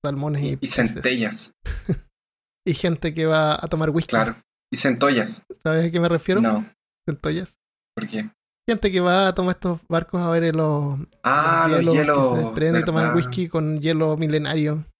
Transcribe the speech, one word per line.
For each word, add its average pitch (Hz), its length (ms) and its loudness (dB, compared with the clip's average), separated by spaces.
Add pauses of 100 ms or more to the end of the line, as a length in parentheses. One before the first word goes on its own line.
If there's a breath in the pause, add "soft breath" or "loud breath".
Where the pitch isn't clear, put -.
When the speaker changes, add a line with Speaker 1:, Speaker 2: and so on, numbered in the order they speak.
Speaker 1:
salmones 143 380 -4
y 143 60 -2
Speaker 2:
Y, 143 60 -4
y 131 40 -6
Speaker 1:
peces. 131 360 -2
Speaker 2:
centellas. 123 600 -4 (100)
Speaker 1:
<laughs> - 480 -6 (560)
Y 170 60 0
gente 165 400 -2
que 160 140 -2
va 156 260 2 (100)
a 160 40 -8
tomar 156 240 0
whisky. 160 180 -2
Speaker 2:
Claro. 110 260 0 (380)
Y - 40 -4
centollas. 123 680 0 (160)
Speaker 1:
¿Sabes 160 240 2
a 165 60 -2
qué 170 80 0
me 170 100 2
refiero? 185 320 2
Speaker 2:
No. 214 260 0 (400)
Speaker 1:
¿Centollas? 160 520 -6 (360)
Speaker 2:
¿Por 220 120 -8
qué? 214 240 -8 (360)
Speaker 1:
Gente 220 240 0
que 185 80 2
va 185 280 4
a 180 80 -2
tomar 185 200 0
estos 175 320 -4
barcos 170 340 -2
a 170 100 -2
ver 165 240 2
los, 147 420 0 (260)
Speaker 2:
Ah, 160 460 2
Speaker 1:
los 165 140 4
Speaker 2:
los 165 100 4
Speaker 1:
hielos 147 240 4
que 135 60 4
se 131 60 4
Speaker 2:
hielos, 123 140 2 (120)
Speaker 1:
desprenden 165 260 2
y 160 40 0
toman 160 180 2
Speaker 2:
¿verdad? 160 120 2
Speaker 1:
whisky 170 320 0
con 156 320 -2
hielo 156 380 2
milenario. 151 680 0 (160)